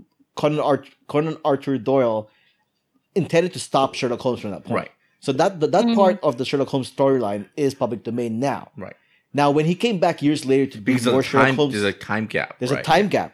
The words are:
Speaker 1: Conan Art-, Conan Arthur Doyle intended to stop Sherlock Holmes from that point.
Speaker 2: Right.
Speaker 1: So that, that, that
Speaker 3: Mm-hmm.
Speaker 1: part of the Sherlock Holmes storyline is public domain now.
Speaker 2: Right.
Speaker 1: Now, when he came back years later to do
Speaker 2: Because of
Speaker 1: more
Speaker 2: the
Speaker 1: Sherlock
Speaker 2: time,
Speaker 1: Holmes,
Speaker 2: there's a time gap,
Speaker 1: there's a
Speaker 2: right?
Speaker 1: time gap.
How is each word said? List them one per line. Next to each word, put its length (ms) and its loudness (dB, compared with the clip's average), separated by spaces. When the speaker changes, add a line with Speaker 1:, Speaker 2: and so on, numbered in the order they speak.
Speaker 1:
Conan 240 0
Art-, 280 0
Conan 380 -2
Arthur 320 0
Doyle 520 0
intended 360 0
to 60 -12
stop 360 0
Sherlock 240 -4
Holmes 220 -2
from 100 -8
that 140 -12
point. 100 -4
Speaker 2:
Right. 160 -4
Speaker 1:
So 120 -2
that, 280 0
that, 100 0
that 140 4
Speaker 3:
Mm-hmm. 100 2
Speaker 1:
part 260 4
of 160 0
the 60 -4
Sherlock 240 -2
Holmes 240 -4
storyline 640 0
is 180 0
public 300 -4
domain 380 -4
now. 360 -4
Speaker 2:
Right. 160 -14
Speaker 1:
Now, 180 2
when 140 2
he 100 2
came 240 -2
back 220 0
years 240 0
later 260 2
to 80 -16
do 40 -14
Speaker 2:
Because 240 0
of 60 4
Speaker 1:
more 80 4
Speaker 2:
the 60 -4
Speaker 1:
Sherlock 200 4
Speaker 2:
time, 80 0
Speaker 1:
Holmes, 180 0
Speaker 2:
there's 120 0
a 120 0
time 280 -4
gap, 340 -6
Speaker 1:
there's 120 -4
a 40 0
Speaker 2:
right? 80 -4
Speaker 1:
time 240 4
gap. 260 -2